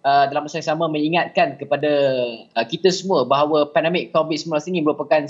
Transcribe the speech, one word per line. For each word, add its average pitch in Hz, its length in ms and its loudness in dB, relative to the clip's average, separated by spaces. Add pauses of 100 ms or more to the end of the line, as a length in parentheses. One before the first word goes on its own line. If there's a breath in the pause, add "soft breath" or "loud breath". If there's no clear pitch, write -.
uh, 139 240 4
dalam 147 160 -2
masa 160 160 -8
yang 156 160 -2
sama 160 160 -2
mengingatkan 156 640 0
kepada, 143 320 -2 (640)
uh, 117 160 -2
kita 175 240 2
semua 175 320 0
bahawa 147 480 2
pandemik 165 400 0
covid 151 320 -2
sembilan 160 160 -4
belas 151 80 -6
ini 180 160 -2
merupakan 151 460 0